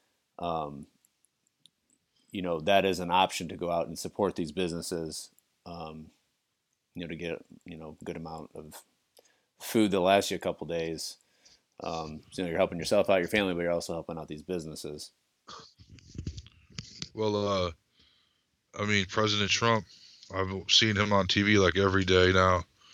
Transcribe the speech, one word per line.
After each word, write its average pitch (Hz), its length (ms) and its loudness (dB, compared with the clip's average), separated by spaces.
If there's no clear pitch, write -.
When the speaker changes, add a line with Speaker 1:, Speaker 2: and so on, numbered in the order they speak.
Speaker 1:
Um, 78 480 -6
you 101 100 -6
know, 85 200 -2
that 95 240 6
is 90 140 0
an 87 120 -4
option 92 380 4
to - 80 -12
go 87 120 -4
out 87 180 0
and 82 120 -12
support 90 360 -4
these 80 160 -6
businesses, 82 800 -6
um, 78 420 -14
you 87 80 -10
know, 82 60 -10
to 85 60 -10
get, 82 280 -8
you 85 120 -16
know, 78 240 -16
a - 40 -16
good 85 120 -10
amount 80 380 -12
of 78 280 -18
food 107 300 0
that 98 80 2
lasts 98 320 4
you 92 60 -4
a - 20 -18
couple 85 260 -6
days. 82 520 -6
Um, 80 400 -8
so, 95 100 -8
you 92 40 -4
know, 85 60 -4
you're 85 80 0
helping 87 200 0
yourself 98 300 2
out, 95 100 4
your 87 80 0
family, 98 260 0
but 85 80 -2
you're 87 100 0
also 85 220 -4
helping 82 240 -8
out 78 100 -12
these 78 160 -12
businesses. 76 680 -10
Speaker 2:
Well, 107 220 0
uh, 92 240 0
I 104 60 -2
mean, 101 200 2
President 104 460 0
Trump, 113 340 2
I've 95 180 -2
seen 110 260 4
him 104 180 2
on 95 140 4
T 104 140 2
V, 104 180 6
like, 92 180 4
every 98 280 4
day 92 260 6
now. 92 320 4